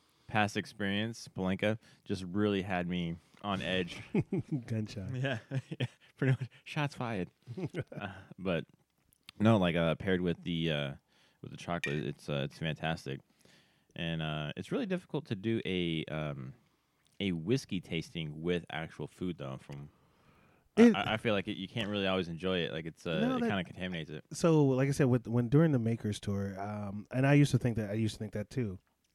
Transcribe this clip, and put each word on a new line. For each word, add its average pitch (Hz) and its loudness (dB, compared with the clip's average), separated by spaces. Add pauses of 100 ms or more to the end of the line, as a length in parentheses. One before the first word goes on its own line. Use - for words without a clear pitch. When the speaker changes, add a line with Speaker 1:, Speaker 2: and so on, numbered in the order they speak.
(280)
Speaker 1:
past 107 0
experience, 104 -4
Palenka, 95 0 (280)
just 95 -4
really 101 2
had 90 -2
me 85 -2 (260)
on 98 -4
edge. 87 -2 (160)
Speaker 2:
<laughs> 151 -2
Gun 110 -2
shy. 101 -10 (120)
Speaker 1:
Yeah, 131 -4 (140)
<laughs> 135 -2 (200)
yeah, 127 0 (300)
pretty 131 4
much. 123 -6 (140)
Shots 147 -4
fired. 113 -4 (280)
Speaker 2:
<laughs> 180 -4 (300)
Speaker 1:
Uh, 101 -6 (300)
but 90 0 (760)
no, 110 6
like, 87 4
uh, 82 4
paired 92 2
with 87 0
the, 82 0
uh, 71 -2 (500)
with - -14
the 73 -14
chocolate, 76 -4
it's, 73 -8
uh, 71 0
it's - -10
fantastic. 78 -4 (760)
And, 82 -4
uh, 76 -4
it's - -10
really 240 -2
difficult 180 -6
to 117 -6
do 113 -2
a, 85 0
um, 71 -6 (680)
a 95 0
whiskey 90 -2
tasting 80 -6
with 85 0
actual 80 -8
food, 90 -6
though. 67 -8
From 71 -12 (920)
I, 214 8
Speaker 2:
It 233 10
Speaker 1:
I, 101 0
I 107 2
feel 110 0
like 98 0
it, 107 -4
you 92 -6
can't 110 -4
really 101 0
always 95 2
enjoy 87 0
it. 80 0
Like, 82 -6
it's, - -12
uh, 80 2
Speaker 2:
No, 254 2
Speaker 1:
it - -2
Speaker 2:
that 233 0
Speaker 1:
kinda 180 2
contaminates 92 -6
it. 76 -10 (100)
Speaker 2:
So, 156 6
like 135 4
I - 2
said, 139 4
with, 120 2
when 120 2
during 151 8
the 127 4
Makers 110 0
tour, 98 -2
um, 104 -6
and 131 2
I 139 6
used 143 8
to 123 6
think 117 0
that, 107 -2
I 104 -2
used 110 2
to - -14
think 107 -6
that 104 -6
too. 101 -4 (360)